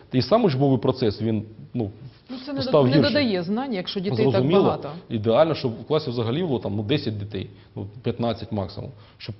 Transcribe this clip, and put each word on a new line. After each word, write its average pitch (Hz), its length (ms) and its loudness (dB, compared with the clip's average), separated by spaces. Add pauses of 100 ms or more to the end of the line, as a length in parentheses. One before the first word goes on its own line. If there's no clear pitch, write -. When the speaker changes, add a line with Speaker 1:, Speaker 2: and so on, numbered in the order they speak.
(140)
Speaker 1:
І 127 80 2
сам 226 220 2
учбовий 135 340 4
процес, 120 440 0
він, 110 220 -2 (300)
ну, 113 180 -4 (380)
Speaker 2:
Ну, 262 160 -12
це 294 80 -10
не 269 80 -4
Speaker 1:
став 156 220 4
Speaker 2:
до-, 123 60 6
не 139 80 6
Speaker 1:
гіршим. - 60 8 (100)
Speaker 2:
додає 220 300 2
знань, 226 300 -4
якщо 185 260 -6
дітей 175 260 0
так 135 60 2
Speaker 1:
Зрозуміло. 156 320 4
Speaker 2:
багато. - 260 0 (200)
Speaker 1:
Ідеально, 120 460 4
щоб 123 160 -4 (100)
в 113 40 -14
класі 147 240 -2
взагалі 120 340 -2
було 131 160 0
там, 101 160 -4
ну, 107 80 -2
десять 113 360 -2
дітей, 101 300 -8 (260)
ну, 101 120 -10 (160)
п'ятнадцять 117 480 -4
максимум. 104 400 -6 (260)
Щоб - 220 -12